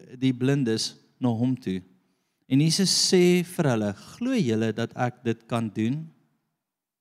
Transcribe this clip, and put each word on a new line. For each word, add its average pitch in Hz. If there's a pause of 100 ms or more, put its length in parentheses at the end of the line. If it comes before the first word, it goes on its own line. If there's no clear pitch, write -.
(180)
die 131
blindes 127 (240)
na 127
hom 120
toe. 92 (680)
En 131
Jesus 165
sê 180
vir -
hulle, 107
"Glo -
julle 113
dat 117
ek 123
dit 117
kan 113
doen?" 127 (920)